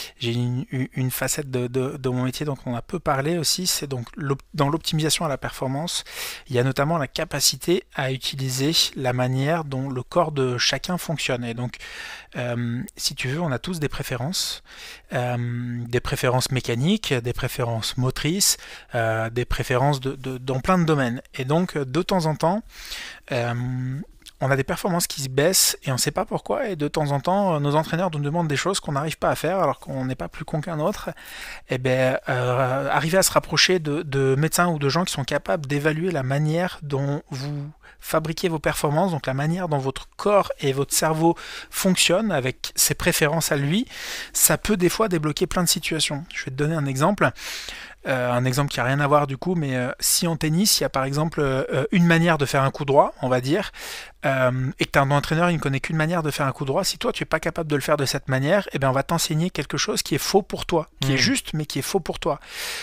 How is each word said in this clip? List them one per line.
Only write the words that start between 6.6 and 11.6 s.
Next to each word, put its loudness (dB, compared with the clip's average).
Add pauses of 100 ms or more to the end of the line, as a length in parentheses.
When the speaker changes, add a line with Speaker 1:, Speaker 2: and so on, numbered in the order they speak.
Speaker 1:
notamment 2
la -2
capacité 0 (100)
à -2
utiliser -2 (240)
la 0
manière 2
dont -4
le -4
corps 0
de 0
chacun 0
fonctionne. -2
Et -4
donc, -4 (600)